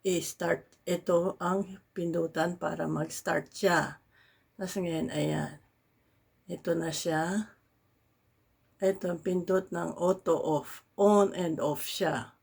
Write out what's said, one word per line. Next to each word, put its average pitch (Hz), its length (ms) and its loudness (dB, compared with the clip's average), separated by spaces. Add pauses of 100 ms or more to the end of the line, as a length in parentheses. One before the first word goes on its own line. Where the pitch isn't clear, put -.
I-start. 170 640 -2 (240)
Ito 175 480 2
ang 190 400 -2 (160)
pindutan 170 640 -2
para 165 320 -4
mag-start 160 640 -4
siya. 160 480 2 (560)
Tapos 190 240 -6
ngayon, 160 320 -2
ayan. 151 480 -2 (880)
Ito 170 240 -4
na 165 160 -2
siya. 170 640 -2 (1300)
Ito 196 240 0
ang 175 160 -4
pindot 185 480 0
ng 170 320 -6
auto 185 320 2
off. 151 480 -2 (160)
On 202 400 6
and 165 240 -2
off 151 240 -2
siya. - 580 -2